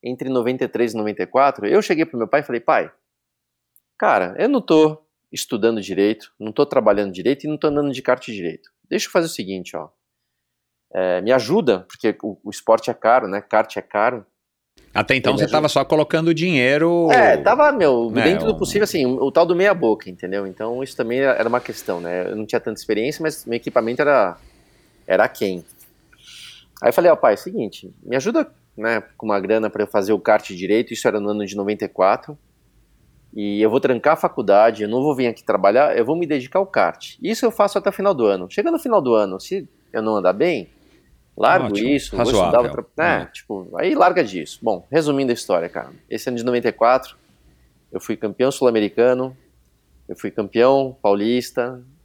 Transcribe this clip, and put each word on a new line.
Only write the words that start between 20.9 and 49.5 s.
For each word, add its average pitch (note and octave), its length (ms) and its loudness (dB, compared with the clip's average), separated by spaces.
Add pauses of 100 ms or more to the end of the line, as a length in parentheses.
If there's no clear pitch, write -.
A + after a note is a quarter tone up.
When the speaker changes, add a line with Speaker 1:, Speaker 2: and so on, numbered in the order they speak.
Speaker 1:
também B2 220 -4
era C3 280 2
uma A#2+ 140 -2
questão, F#2+ 400 -8
né? F2+ 280 -6
Eu G2 60 -8
não G#2+ 100 -8
tinha A2+ 140 -2
tanta A2 200 -8
experiência, A2+ 420 -4
mas D#3 240 -6
meu A#2 100 -6
equipamento A#2 460 -2
era, B2 360 2 (720)
era F#2 160 4
aquém. F#2+ 400 -4 (1160)
Aí A#2+ 80 2
eu A#2 40 -2
falei, F3 160 4
"Ó, D#3 60 6
pai, A#2 180 2
é - 20 2
o - 20 -12
seguinte, C3+ 560 -10 (100)
me B2 140 -4
ajuda, A3+ 340 -2 (240)
né, A2 260 -2 (160)
com - 100 -12
uma G2+ 120 0
grana G#2+ 300 0
pra G#2 140 -4
eu G2+ 40 -2
fazer G2+ 240 0
o G#2 80 2
kart G#2+ 320 2
direito", G2+ 420 -2
isso - 140 -4
era G#2+ 140 0
no G#2 80 -4
ano G#2 160 -4
de G2 100 -10
noventa G2+ 300 -4
e - 40 -8
quatro, G#2+ 480 0 (960)
"e G2+ 280 -4
eu A2 80 4
vou A#2+ 100 2
trancar C3 340 2
a D#3+ 40 0
faculdade, G#2+ 680 2
eu G#2 60 -4
não B2 120 0
vou D3 140 0
vir B2 120 0
aqui A2+ 160 -6
trabalhar, G#2+ 540 4
eu A#2 60 2
vou C#3+ 140 -2
me F3 80 -2
dedicar C#3 340 -2
ao G3 60 0
kart. - 560 -2
Isso A3 240 -4
eu A3 60 2
faço G3+ 260 0
até G3 120 0
o F#3+ 40 -8
final G3+ 200 0
do A#2+ 120 0
ano. F#2 240 0
Chega A#3+ 220 -4
no D#4+ 80 -2
final A3+ 220 0
do B2 120 2
ano, G2 260 0
se F#3 300 -8 (240)
eu A2 80 -4
não A2 160 -2
andar F#2 160 2
bem, B2 360 -2 (680)
largo D3 300 2
Speaker 2:
Ótimo, G#2+ 200 -2
Speaker 1:
isso, C#3 280 -2
vou A#2+ 100 0
estudar A2 200 2
Speaker 2:
razoável. A#2 260 2
Speaker 1:
outra, - 140 -10 (120)
né, D3+ 240 0
Speaker 2:
É. E2+ 100 -10
Speaker 1:
tipo, F#2 460 -12
aí F#3 160 -2
larga F3+ 300 4
disso." F#2+ 380 -8
Bom, G2 300 -4
resumindo C#3 400 0
a - 40 2
história, F2 340 -2
cara, - 200 -12 (200)
esse A2+ 200 -8
ano B2 80 -6
de A2+ 60 -8
noventa A#2+ 240 0
e A2 40 0
quatro, B2+ 440 2 (760)
eu - 100 -8
fui G#2+ 160 -6
campeão A#2 340 -2
sul-americano, B2+ 840 0 (720)